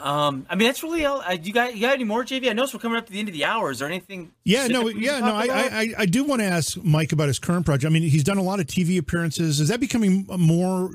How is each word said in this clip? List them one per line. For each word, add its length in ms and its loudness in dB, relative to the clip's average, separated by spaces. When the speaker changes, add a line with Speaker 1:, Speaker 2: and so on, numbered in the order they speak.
Speaker 1:
Um, 460 0
I 60 -4
mean, 120 4
that's 160 -2
really 220 -2
all. 160 -2
Uh, 200 -4
you 120 -8
got, 220 0
you 60 -8
got 120 2
any 100 0
more, 220 -2
J 140 -4
V? 100 0
I 40 0
notice 200 -2
we're 80 -12
coming 160 -2
up 80 -6
to 80 -18
the 60 -6
end 100 -6
of 40 -10
the 120 -2
hour. 260 0
Is 80 -8
there 80 -4
anything 460 -10
Speaker 2:
Yeah, 240 2
no, 140 2
Speaker 1:
specific 160 -2
we 80 -4
Speaker 2:
yeah, 140 -2
Speaker 1:
can 20 -4
Speaker 2:
no, 100 2
Speaker 1:
talk 100 -2
Speaker 2:
I, 40 0
Speaker 1:
about? 260 0
Speaker 2:
I, 80 -4
I, 200 -2
I 60 2
do 200 2
wanna 180 0
ask 400 -2
Mike 300 2
about 160 2
his 100 -2
current 260 0
project. 240 2
I 40 4
mean, 100 4
he's 220 4
done 120 2
a 60 0
lot 160 0
of 80 -2
T 160 0
V 140 2
appearances. 640 0
Is 80 4
that 100 0
becoming 480 2
more, 680 2